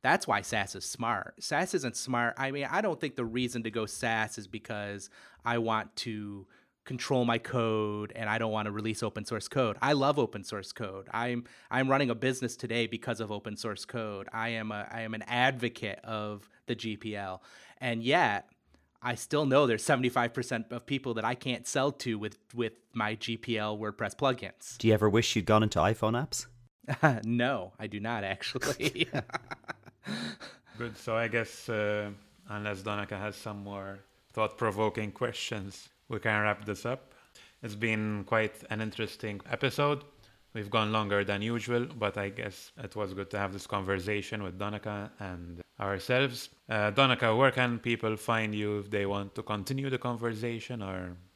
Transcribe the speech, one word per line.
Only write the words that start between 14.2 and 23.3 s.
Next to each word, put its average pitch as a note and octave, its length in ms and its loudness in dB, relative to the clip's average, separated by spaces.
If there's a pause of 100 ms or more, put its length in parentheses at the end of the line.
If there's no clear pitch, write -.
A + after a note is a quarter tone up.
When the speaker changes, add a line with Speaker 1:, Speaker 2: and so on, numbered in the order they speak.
Speaker 1:
I A2+ 180 -2
am A2 220 -4
a, G#2 180 -6
I A#2 120 -8
am A2 120 -6
an A2 100 -6
advocate A#2+ 840 2
of G#2 420 -6 (200)
the B2 80 -2
G G#2+ 200 -6
P G#2 200 -8
L. F#2+ 260 -6 (380)
And A#2 240 -2
yet, B2+ 440 4 (540)
I B2 140 -2
still D3+ 300 0
know C#3 220 8
there's A2 160 2
seventy-five B2+ 500 4
percent A#2 380 -4
of A#2+ 140 -8
people C3 300 -2
that A2 100 -2
I A#2 80 2
can't B2 340 -4
sell C#3 260 2
to A2+ 260 -2
with, G#2 180 -6 (160)
with A#2 200 -2 (200)
my A2 220 0
G A2+ 200 -4